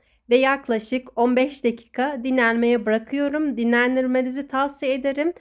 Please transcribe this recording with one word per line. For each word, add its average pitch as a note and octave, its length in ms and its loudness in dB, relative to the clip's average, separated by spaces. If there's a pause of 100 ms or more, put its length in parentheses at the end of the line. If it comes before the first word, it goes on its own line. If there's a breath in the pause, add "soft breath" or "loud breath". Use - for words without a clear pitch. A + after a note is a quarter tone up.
(300 soft breath)
ve A#3+ 60 6
yaklaşık C4 840 0
on B3 180 4
beş C4 280 0
dakika B3 600 -4
dinlenmeye A#3 600 2
bırakıyorum. C#4 720 -2
Dinlendirmenizi B3+ 920 0
tavsiye C#4 460 -2
ederim. C#4 480 -2